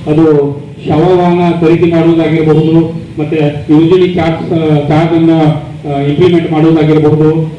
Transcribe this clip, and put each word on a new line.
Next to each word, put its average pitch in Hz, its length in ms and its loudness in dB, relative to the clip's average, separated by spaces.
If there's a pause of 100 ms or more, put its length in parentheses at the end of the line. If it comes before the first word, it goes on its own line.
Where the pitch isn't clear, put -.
ಅದು 151 500 2 (300)
ಶವವಾಹನ 175 800 0
ಖರೀದಿ 170 260 2
ಮಾಡುವುದಾಗಿರಬಹುದು, 160 880 2 (400)
ಮತ್ತೆ 151 500 -4
ಯುಜಲಿ 175 460 2
ಚಾರ್ಜ್, 165 380 -4
ಆ, 151 340 0
ಚಾರ್ಜ್ 160 260 0
ಅನ್ನ, 165 180 2 (600)
ಆ, 139 100 -4
ಇಂಪ್ಲಿಮೆಂಟ್ 160 500 0
ಮಾಡುವುದಾಗಿರಬಹುದು, 156 880 2 (180)